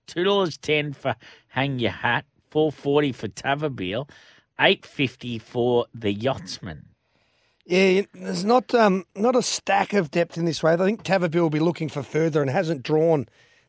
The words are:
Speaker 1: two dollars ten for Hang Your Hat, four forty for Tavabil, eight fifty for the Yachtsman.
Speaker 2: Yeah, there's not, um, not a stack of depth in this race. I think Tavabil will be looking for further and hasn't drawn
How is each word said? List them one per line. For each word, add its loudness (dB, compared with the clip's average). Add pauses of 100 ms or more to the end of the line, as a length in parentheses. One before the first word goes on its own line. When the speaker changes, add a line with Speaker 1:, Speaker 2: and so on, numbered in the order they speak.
Speaker 1:
two -4
dollars 0
ten -2
for -6 (320)
Hang -4
Your 0
Hat, -2 (260)
four 0
forty 0
for -10
Tavabil, -6 (500)
eight 2
fifty -4
for 0
the -4
Yachtsman. -6 (800)
Speaker 2:
Yeah, 4 (100)
there's -6
not, 2
um, 4 (100)
not 2
a 2
stack -2
of 0
depth 0
in -2
this -2
race. 4
I 2
think 0
Tavabil 0
will 2
be 0
looking 0
for -8
further 0
and -2
hasn't -2
drawn 2 (400)